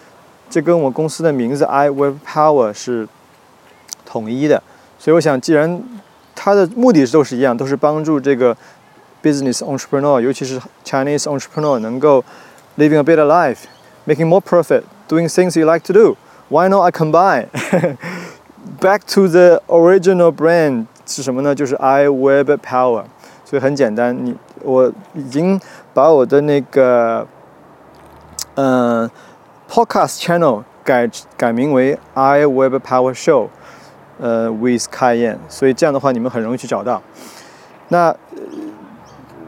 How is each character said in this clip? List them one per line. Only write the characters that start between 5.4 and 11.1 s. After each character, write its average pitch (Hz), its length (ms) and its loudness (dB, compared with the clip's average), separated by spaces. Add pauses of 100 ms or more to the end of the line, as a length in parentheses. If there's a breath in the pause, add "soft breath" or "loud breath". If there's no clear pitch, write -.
既 165 120 -2
然 165 300 0 (520)
它 202 200 0
的 190 220 2
目 247 160 4
的 143 140 0
都 143 180 2
是 127 120 -8
一 120 40 -4
样， 127 160 0
都 131 100 -6
是 139 80 -2
帮 151 300 -2
助 151 160 -2
这 135 160 0
个 120 200 0 (640 soft breath)
business 139 360 -2
entrepreneur， 139 640 -2
尤 131 120 -2
其 131 120 -8
是 131 160 -8 (240)
Chinese 143 380 -4